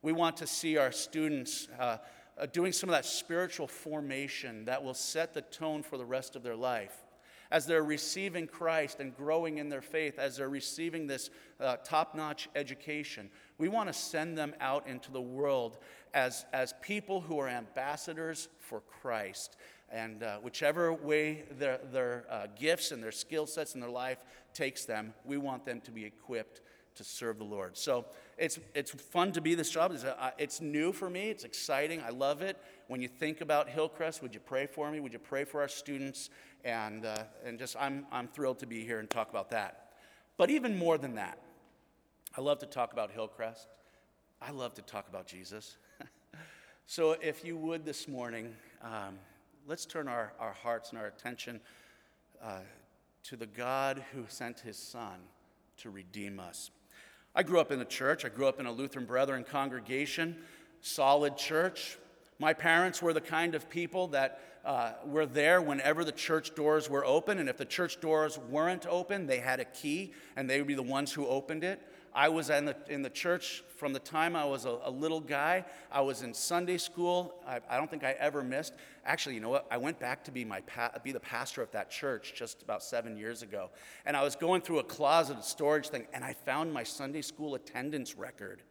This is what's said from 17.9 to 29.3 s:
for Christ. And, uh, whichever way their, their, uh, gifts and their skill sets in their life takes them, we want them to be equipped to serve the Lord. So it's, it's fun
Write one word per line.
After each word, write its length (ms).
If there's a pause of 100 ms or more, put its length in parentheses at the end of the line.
for 240
Christ. 760 (340)
And, 320
uh, 160
whichever 540
way 580
their, 260 (140)
their, 360
uh, 280
gifts 360
and 120
their 80
skill 340
sets 300
in 60
their 80
life 340 (320)
takes 300
them, 280 (100)
we 140
want 260
them 180
to 100
be 140
equipped 560 (340)
to 80
serve 340
the 60
Lord. 340
So 280 (320)
it's, 220 (140)
it's 180
fun 420